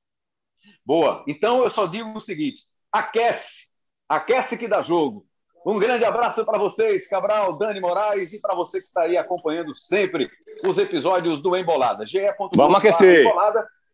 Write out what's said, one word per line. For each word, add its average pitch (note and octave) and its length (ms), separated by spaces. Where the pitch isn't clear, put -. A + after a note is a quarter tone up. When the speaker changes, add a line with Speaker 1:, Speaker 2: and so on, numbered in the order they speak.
Speaker 1:
Boa. C#3 400
Então A#3 360
eu A3+ 80
só G#3 160
digo A3 300
o A3 40
seguinte: D3+ 420
aquece, - 760
aquece A3 480
que A3+ 120
dá F#3+ 120
jogo. C#3 460
Um G3+ 120
grande A#3 260
abraço A3+ 400
pra A3 140
vocês, G3+ 500
Cabral, G3 480
Dani G3+ 240
Moraes, F#3 520
e G#3 80
pra F#3+ 140
você F3 260
que - 60
está - 160
aí E3+ 140
acompanhando E3 580
sempre F#3 560
os F3 100
episódios E3+ 640
do F3+ 160
Embolada. C3 500
G F#3+ 140
E G3 120
ponto F#3+ 240
com, - 60
Speaker 2:
Vamos E3 160
aquecer. F#3 480
Speaker 1:
Embolada. G#3 400